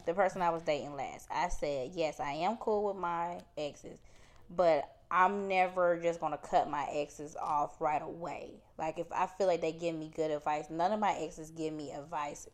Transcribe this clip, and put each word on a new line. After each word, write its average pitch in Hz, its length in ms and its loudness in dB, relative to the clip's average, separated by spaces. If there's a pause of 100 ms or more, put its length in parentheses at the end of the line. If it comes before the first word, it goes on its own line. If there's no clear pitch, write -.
the 165 80 0
person 190 280 2
I 170 100 4
was 165 100 -2
dating 147 340 -2
last. 113 340 -10
I 165 200 0
said, 143 440 -2
"Yes, 160 280 -2
I 143 100 -4
am 175 260 0
cool 208 280 0
with 202 100 -2
my 175 440 -4 (180)
exes, 147 420 -8 (500)
but 170 400 4 (220)
I'm 196 380 4
never 180 480 4
just 170 240 0
gonna 151 160 0
cut 151 320 2
my 143 220 -2
exes 151 440 -6
off 151 460 -2
right 151 200 2
away. - 600 -10 (160)
Like, 160 220 -4
if 165 120 -6
I 180 160 2
feel 190 200 2
like 170 140 6
they 160 120 0
give 165 220 -2
me 156 200 -8
good 156 160 0
advice," 151 380 -2
none 170 240 0
of 214 60 -2
my 196 180 2
exes 160 340 -8
give 160 220 -4
me 151 180 -8
advice 147 640 -8